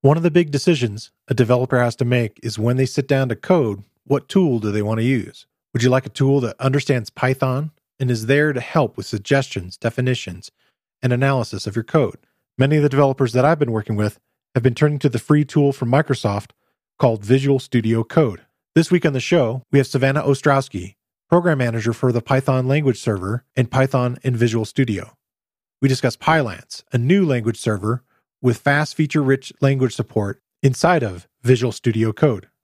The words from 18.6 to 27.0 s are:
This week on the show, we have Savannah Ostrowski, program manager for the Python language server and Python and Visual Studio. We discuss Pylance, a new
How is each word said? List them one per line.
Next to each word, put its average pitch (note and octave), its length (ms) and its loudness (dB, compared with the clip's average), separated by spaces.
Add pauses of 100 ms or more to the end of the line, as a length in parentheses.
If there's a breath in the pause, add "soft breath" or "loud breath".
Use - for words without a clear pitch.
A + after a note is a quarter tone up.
This E3 160 2
week E3+ 160 2
on C#3+ 60 0
the C3 60 -2
show, B2+ 520 0
we C#3 80 4
have B2+ 80 0
Savannah C3+ 340 0
Ostrowski, C#3 760 -2 (300)
program E3+ 320 2
manager A2+ 340 -2
for B2+ 180 0
the A#2 120 -2
Python C3 440 0
language C3+ 320 0
server G2+ 440 -4 (120)
and A#2+ 140 0
Python B2+ 540 -2
and B2+ 120 -2
Visual A2+ 300 0
Studio. A2 500 -4 (640)
We C3+ 80 0
discuss B2+ 280 0
Pylance, - 760 -2
a B2+ 60 -2
new E3+ 260 2